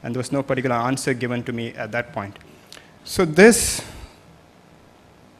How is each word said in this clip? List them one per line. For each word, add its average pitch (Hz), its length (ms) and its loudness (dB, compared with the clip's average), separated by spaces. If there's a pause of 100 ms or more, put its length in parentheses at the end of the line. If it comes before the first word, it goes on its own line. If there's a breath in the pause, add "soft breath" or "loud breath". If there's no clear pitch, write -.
And 117 100 -6
there 127 60 -4
was 120 120 -6
no 139 120 0
particular 127 320 0
answer 131 380 0
given 120 300 -4
to 139 80 -8
me 117 220 -6
at 110 180 -10
that 120 220 -4
point. 101 240 -8 (680 loud breath)
So - 220 0
this 180 560 6 (1600 loud breath)